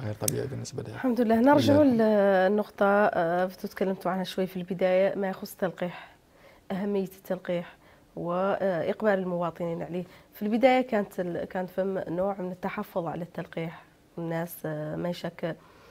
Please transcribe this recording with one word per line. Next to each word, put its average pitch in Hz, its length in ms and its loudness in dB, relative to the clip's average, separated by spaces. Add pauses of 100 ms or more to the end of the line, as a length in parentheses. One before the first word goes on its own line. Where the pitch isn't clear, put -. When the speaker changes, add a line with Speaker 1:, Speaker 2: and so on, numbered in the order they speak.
Speaker 1:
غير 107 100 -6
طبيعي 120 340 -2
بالنسبة 117 360 -8
لي. 113 60 -12
Speaker 2:
الحمد 247 320 0
لله. 226 180 4
نرجع 277 340 6
Speaker 1:
إيجابي. 277 240 6
Speaker 2:
للنقطة، 208 880 4
آه، 185 600 2
فتو 190 220 -8
تكلمتوا 190 440 -2
عنها 185 120 -2
شوي 185 240 -2
في 185 100 -10
البداية، 185 580 2
ما 196 140 -2
يخص 190 220 -10
التلقيح، - 640 -6 (560)
أهمية 196 320 0
التلقيح 180 760 -6 (380)
وإقبال 185 960 0
المواطنين 175 680 -2
عليه. 170 220 -6 (300)
في - 80 -20
البداية 240 400 4
كانت 214 380 -2
ال-، 175 240 -4
كان 185 220 -6
فم 190 320 -4 (100)
نوع 185 340 -2
من 180 100 -6
التحفظ 185 540 -6
على 156 160 -6
التلقيح، 165 640 -8 (340)
الناس، 165 380 -6 (100)
آه، 151 300 -6
ما 170 140 -4
يشك 175 460 -6 (340)